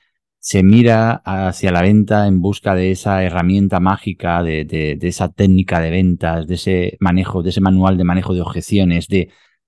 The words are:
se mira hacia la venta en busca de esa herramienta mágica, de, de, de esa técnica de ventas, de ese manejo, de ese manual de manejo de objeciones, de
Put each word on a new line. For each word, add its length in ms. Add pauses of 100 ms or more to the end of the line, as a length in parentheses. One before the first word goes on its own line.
(420)
se 220
mira 640
hacia 460
la 100
venta 440
en 160
busca 320
de 180
esa 320
herramienta 580
mágica, 600
de, 220
de, 320
de 140
esa 200
técnica 520
de 80
ventas, 580
de 80
ese 460
manejo, 420
de 60
ese 100
manual 380
de 80
manejo 280
de 80
objeciones, 680
de 200 (380)